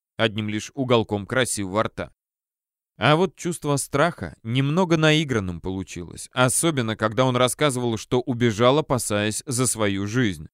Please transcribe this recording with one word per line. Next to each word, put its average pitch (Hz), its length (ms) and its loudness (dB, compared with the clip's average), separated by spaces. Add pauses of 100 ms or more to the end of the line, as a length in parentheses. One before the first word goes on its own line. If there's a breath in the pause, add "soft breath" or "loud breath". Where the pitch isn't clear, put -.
(180)
одним 107 320 -2
лишь 104 240 -6
уголком 113 520 0
красивого 107 580 -2
рта. 101 280 -8 (840)
А 147 200 4
вот 185 180 0
чувство 151 400 -4
страха 139 680 -2
немного 143 520 0
наигранным 139 640 2
получилось, 90 720 -10
особенно 127 640 0
когда 110 300 2
он 127 100 2
рассказывал, 123 600 0
что - 240 0
убежал, 120 580 2
опасаясь 107 680 -2
за 127 220 -2
свою 101 400 0
жизнь. 101 460 -2